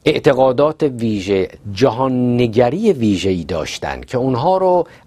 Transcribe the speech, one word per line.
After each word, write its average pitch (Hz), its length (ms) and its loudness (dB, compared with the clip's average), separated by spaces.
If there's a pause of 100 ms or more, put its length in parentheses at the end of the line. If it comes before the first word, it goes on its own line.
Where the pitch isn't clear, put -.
اعتقادات 139 800 2
ویژه، 104 640 -2 (260)
جهاننگری 123 1200 0
ویژه‌ای 95 500 0
داشتن 73 580 -6
که 127 160 -6
اونها 131 400 0
رو 180 300 2 (200)